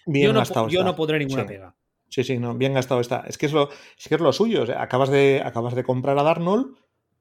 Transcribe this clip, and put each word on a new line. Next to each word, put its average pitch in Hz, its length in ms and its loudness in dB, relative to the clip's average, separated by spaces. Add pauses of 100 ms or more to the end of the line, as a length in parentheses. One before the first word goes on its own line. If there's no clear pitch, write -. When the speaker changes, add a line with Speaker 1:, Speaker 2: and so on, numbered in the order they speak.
Speaker 1:
Bien 143 200 4
Speaker 2:
yo 214 60 4
no 220 80 2
Speaker 1:
gastado - 260 0
Speaker 2:
po-, - 60 -4
yo 175 80 2
Speaker 1:
está. 185 100 0
Speaker 2:
no 175 60 -2
pondré 156 220 -2
ninguna 135 240 -2
Speaker 1:
Sí. 98 60 -8
Speaker 2:
pega. 95 280 -18 (320)
Speaker 1:
Sí, 123 160 -2
sí, 123 140 -2
no, 120 180 -4
bien 131 180 0
gastado 131 260 0
está. 120 280 -4
Es - 80 -12
que 156 100 -2
es 143 60 -2
lo, 143 160 4 (300)
es - 100 -16
que 151 60 0
es 156 60 2
lo 160 120 4
suyo, 196 300 0
o 113 40 -2
sea, - 160 -4
acabas 131 280 0
de, 139 340 4
acabas 123 300 -4
de 123 100 -4
comprar 131 340 0
a 143 40 4
Darnold, 170 540 0 (440)